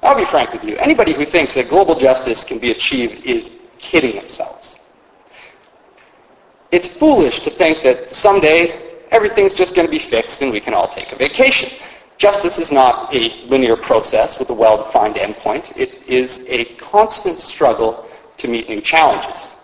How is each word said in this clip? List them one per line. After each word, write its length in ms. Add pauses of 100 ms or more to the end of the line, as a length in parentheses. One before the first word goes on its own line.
I'll 140
be 100
frank 260
with 120
you. 140
Anybody 360
who 120
thinks 280
that 160
global 260
justice 480
can 160
be 120
achieved 540
is 240 (300)
kidding 360
themselves. 640 (1900)
It's 160
foolish 540
to 80
think 340
that 300
someday 760 (200)
everything's 420
just 220
gonna 140
be 100
fixed 420
and 100
we 80
can 140
all 140
take 240
a 40
vacation. 560 (460)
Justice 420
is 120
not 440
a 320
linear 280
process 640
with 100
a 40
well-defined 600
endpoint. 600
It 320
is 400
a 180 (100)
constant 640
struggle 680 (300)
to 100
meet 220
new 120
challenges. 840